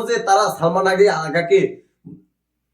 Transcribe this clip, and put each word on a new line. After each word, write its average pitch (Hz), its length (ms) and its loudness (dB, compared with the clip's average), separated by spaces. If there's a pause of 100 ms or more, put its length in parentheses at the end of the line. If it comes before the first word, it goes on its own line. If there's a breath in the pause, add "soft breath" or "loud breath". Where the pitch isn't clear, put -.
যে 233 80 -2 (120)
তারা 196 160 4 (140)
সালমান 175 340 0
আলী 185 140 4 (220)
আগাকে, 170 320 2 (1160)